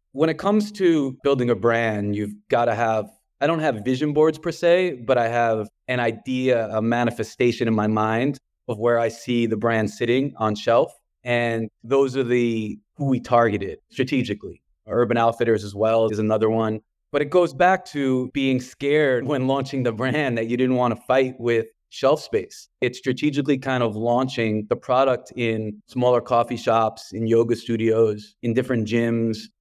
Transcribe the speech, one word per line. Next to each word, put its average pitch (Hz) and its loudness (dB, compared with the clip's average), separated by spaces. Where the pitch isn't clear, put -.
When 156 2
it 156 -4
comes 208 0
to 156 0
building 131 2
a 117 2
brand, 107 0
you've 104 -6
gotta 120 2
have, 110 -2
I 143 0
don't 160 0
have 127 -2
vision 135 -2
boards 156 2
per 170 -6
se, 170 0
but 127 2
I 117 2
have 113 0
an 127 -2
idea, 120 0
a 107 -2
manifestation 117 0
in 110 2
my 107 2
mind 110 0
of 107 -6
where 117 2
I 143 0
see 120 -2
the 113 -2
brand 110 0
sitting 127 -2
on 107 0
shelf. 120 2
And 117 -2
those 135 0
are 135 0
the, 117 -2
who 147 -6
we 131 2
targeted 104 0
strategically. 104 -4
Urban 113 0
Outfitters 117 2
as 101 -12
well 110 2
is 107 -2
another 110 2
one. 110 -2
But 147 0
it 139 -4
goes 175 2
back 185 2
to 131 -2
being 135 0
scared 139 0
when 131 -2
launching 135 -2
the 117 0
brand 127 -2
that 113 -2
you 120 -2
didn't 127 2
want 120 0
to 110 -10
fight 131 2
with 117 0
shelf 139 2
space. - -6
It's 127 -2
strategically 139 -2
kind 131 -2
of 107 -2
launching 113 -2
the - -6
product 127 0
in 110 -4
smaller 123 2
coffee 117 0
shops, 110 0
in 113 -4
yoga 113 4
studios, 110 0
in 117 -2
different 123 0
gyms, 113 0